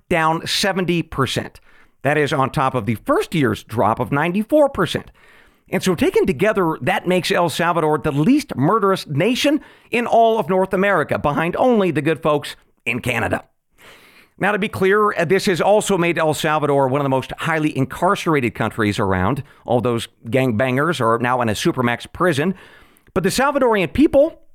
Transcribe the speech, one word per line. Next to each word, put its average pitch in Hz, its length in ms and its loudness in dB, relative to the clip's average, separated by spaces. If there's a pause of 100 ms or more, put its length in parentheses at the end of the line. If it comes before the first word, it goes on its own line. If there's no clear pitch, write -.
down 160 380 0
seventy 175 560 -2
percent. - 580 -4 (420)
That 147 140 0
is 147 160 0
on 135 180 0
top 131 240 0
of 117 120 -4
the 117 80 -2
first 320 400 -2
year's 123 280 0
drop 110 380 0
of 117 120 -6
ninety-four 208 580 2
percent. - 400 -4 (580)
And 185 140 -2
so 180 140 0
taken 381 300 0
together, 180 540 0
that 180 280 -4
makes 180 240 0
El 180 160 0
Salvador 160 500 0
the 147 140 -2
least 190 420 0
murderous 190 540 0
nation 240 520 0 (300)
in 233 160 -2
all 226 320 4
of 180 100 -2
North 185 240 0
America, 190 460 0
behind 156 380 -2
only 226 340 2
the 151 120 -2
good 156 200 -2
folks 151 320 0 (300)
in 117 160 -4
Canada. 113 440 -4 (920)
Now, 190 140 0
to 208 80 -2
be 208 80 -2
clear, 202 460 2
uh, 170 100 0
this 185 220 2
has 175 140 2
also 196 380 2
made 170 200 0
El 156 160 0
Salvador 143 520 0
one 131 140 0
of 143 40 -2
the 139 40 -2
most 131 300 -2
highly 160 380 -2
incarcerated 147 800 0
countries 107 460 -2
around. 98 420 0 (220)
All 120 160 0
those 117 260 -2 (200)
gangbangers 131 760 0
are 113 180 2
now 123 220 0
in 117 80 0
a 107 40 0
supermax 120 600 -2
prison. 170 420 0 (580)
But 247 120 -2
the 269 60 0
Salvadorian 247 600 0
people, 302 500 4 (120)